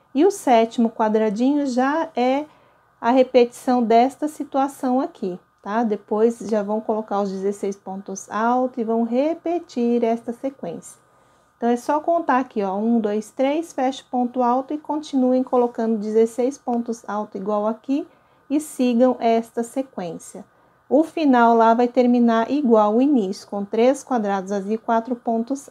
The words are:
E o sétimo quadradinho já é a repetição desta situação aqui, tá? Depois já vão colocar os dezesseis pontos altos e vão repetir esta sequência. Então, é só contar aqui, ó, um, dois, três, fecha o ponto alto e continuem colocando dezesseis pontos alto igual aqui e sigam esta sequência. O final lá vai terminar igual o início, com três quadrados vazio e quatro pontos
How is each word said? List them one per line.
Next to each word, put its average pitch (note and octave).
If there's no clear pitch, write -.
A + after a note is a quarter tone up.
E D4
o G4
sétimo A#3
quadradinho A3
já C#4
é C4
a A#3
repetição B3
desta A#3+
situação C#4
aqui, F#3+
tá? G#3+
Depois G#3+
já G#3+
vão G#3+
colocar A3
os G3+
dezesseis G3
pontos F#3+
altos B3
e A3+
vão A3+
repetir B3+
esta A#3
sequência. -
Então, A#3
é A#3+
só D4
contar D#4+
aqui, C4
ó, F#3+
um, A#3
dois, G#3+
três, D4
fecha C4+
o -
ponto B3
alto C4
e -
continuem C4+
colocando A#3+
dezesseis A3+
pontos A#3+
alto G#3
igual G#3
aqui C4+
e C#4+
sigam B3+
esta A#3
sequência. F#3+
O C#4
final B3
lá A3+
vai B3
terminar A#3+
igual A3+
o A#3+
início, A#3
com G3+
três B3
quadrados G3
vazio G3+
e A3
quatro A#3
pontos A#3